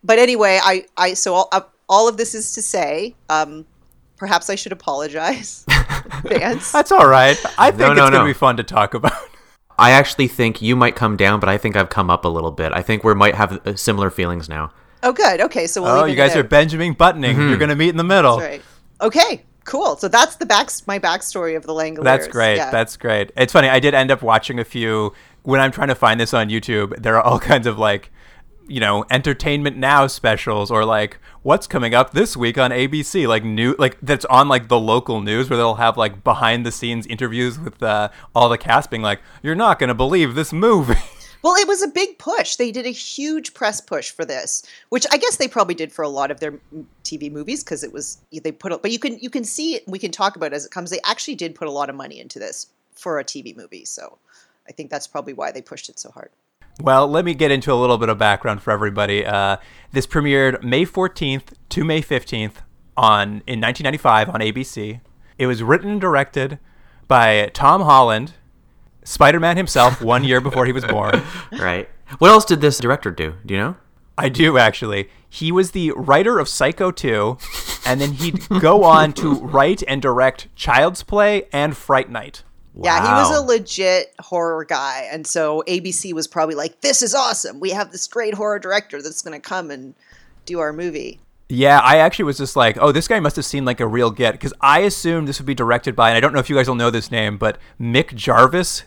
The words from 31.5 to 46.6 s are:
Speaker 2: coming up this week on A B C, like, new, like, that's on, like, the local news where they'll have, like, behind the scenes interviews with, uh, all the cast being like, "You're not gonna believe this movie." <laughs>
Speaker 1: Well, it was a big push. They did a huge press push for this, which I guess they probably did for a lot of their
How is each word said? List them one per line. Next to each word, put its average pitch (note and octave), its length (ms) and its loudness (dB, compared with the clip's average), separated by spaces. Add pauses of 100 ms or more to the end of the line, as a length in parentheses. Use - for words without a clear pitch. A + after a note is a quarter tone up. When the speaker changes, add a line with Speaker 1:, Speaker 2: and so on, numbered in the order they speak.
Speaker 2:
coming A#2 260 -2
up - 200 4
this G3+ 220 0
week A#2+ 220 -2
on B2+ 140 2
A B2+ 160 -2
B D3+ 160 -6
C, D#3+ 240 -2
like, A2 160 0
new, A2+ 340 -2
like, C3+ 240 0
that's C#3 220 -2
on, C3+ 240 4
like, B2 200 0
the A#2+ 120 4
local A2 400 0
news A2 280 -2
where B2+ 100 -2
they'll A#2 180 0
have, A#2 200 0
like, G2+ 280 -4
behind A#2+ 420 0
the A#2 60 -6
scenes A#2 340 -8
interviews B2 540 -6
with, - 220 -14
uh, G#2+ 260 0 (260)
all A#2+ 140 6
the A#2 100 0
cast C3 320 0
being A2+ 120 -8
like, G2+ 180 -2 (220)
"You're D#3 120 -4
not G3+ 240 2
gonna B2 160 0
believe C3+ 400 0
this D3+ 200 -6
movie." E3 400 2
<laughs> - 100 0 (380)
Speaker 1:
Well, F4 120 2
it F#4+ 140 2
was F#4+ 120 -2
a G4+ 60 -2
big F#4 320 -6
push. - 380 -6
They A#3+ 160 -4
did A#3+ 140 -8
a B3+ 40 -8
huge D4+ 640 -10
press - 260 -6
push - 300 -8
for E3 140 -10
this, - 400 -10 (240)
which B3+ 240 -4
I D4 40 4
guess A4+ 200 -2
they C4+ 100 -4
probably F#3 300 -2
did D#3 160 -10
for E3 100 -10
a D3 60 -6
lot C#3 240 -4
of C#3+ 80 -16
their D3+ 140 -8 (180)